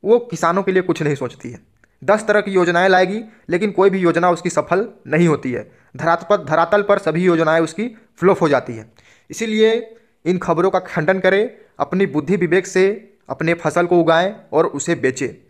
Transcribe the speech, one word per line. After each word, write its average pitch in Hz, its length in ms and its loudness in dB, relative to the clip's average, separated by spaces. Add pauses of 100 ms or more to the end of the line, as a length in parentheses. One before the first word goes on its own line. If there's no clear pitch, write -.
वो 233 140 4
किसानों 180 440 -2
के 190 100 -2
लिए 185 100 2
कुछ 175 200 -2
नहीं 151 120 0
सोचती 123 360 -10
है। - 280 -20 (260)
दस 214 220 2
तरह 214 140 2
की 202 100 -6
योजनाएं 180 380 2
लाएगी, 185 360 2 (240)
लेकिन 180 220 0
कोई 190 200 4
भी 190 80 -2
योजना 170 320 2
उसकी 175 200 -2
सफल 180 380 -2 (180)
नहीं 170 220 2
होती 135 240 -2
है। 107 200 -10 (240)
धरात-, 165 320 -2
पर, 202 160 0
धरातल 170 380 0
पर 202 160 2
सभी 170 260 -2
योजनाएं 165 360 2
उसकी 214 360 -6 (200)
फ्लॉप 180 260 2
हो 165 60 2
जाती 127 240 0
हैं। 110 200 -16 (380)
इसीलिए 220 680 0 (300)
इन 185 120 0
खबरों 175 320 0
का 185 80 0
खंडन 185 400 -2
करें, 196 320 0 (280)
अपनी 185 280 -2
बुद्धि 147 300 -2
विवेक 180 300 0
से 196 480 -2 (140)
अपने 160 260 -2
फसल 170 320 -2
को 175 140 2
उगाएं 165 340 2 (180)
और 160 140 2
उसे 143 280 -4
बेचें। 127 340 -4 (220)